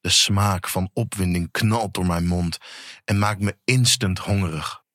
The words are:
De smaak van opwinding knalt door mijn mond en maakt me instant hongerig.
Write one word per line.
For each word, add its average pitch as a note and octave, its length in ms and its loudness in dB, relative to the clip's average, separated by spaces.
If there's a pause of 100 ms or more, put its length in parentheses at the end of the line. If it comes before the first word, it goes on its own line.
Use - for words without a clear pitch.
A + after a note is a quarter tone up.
De F#2 120 -2
smaak G2+ 560 2
van F#2 240 -2
opwinding F2+ 580 -2
knalt A2 440 0
door F#2 120 0
mijn E2+ 200 2
mond F2 320 0 (460)
en G#2 140 0
maakt G#2 220 0
me G2+ 240 -2
instant A#2+ 540 2
hongerig. E2+ 680 -2 (100)